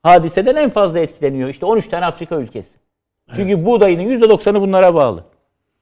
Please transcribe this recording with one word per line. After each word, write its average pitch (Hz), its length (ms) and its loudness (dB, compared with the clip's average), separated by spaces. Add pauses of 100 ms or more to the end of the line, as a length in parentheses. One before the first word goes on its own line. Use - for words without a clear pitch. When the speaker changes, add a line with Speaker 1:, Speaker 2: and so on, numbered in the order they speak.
Speaker 1:
hadiseden 180 540 2
en 294 140 0
fazla 180 280 -2
etkileniyor. 135 500 -6
İşte 139 180 -10
on 226 100 0
üç - 120 -4
tane 175 180 -6
Afrika 165 340 -8
ülkesi. 113 380 -16 (580)
Çünkü 196 180 -4
Speaker 2:
Evet. 165 120 -2
Speaker 1:
buğdayının 196 360 2
yüzde 233 260 0
doksanı 202 320 2
bunlara 190 340 2
bağlı. 117 300 -2 (580)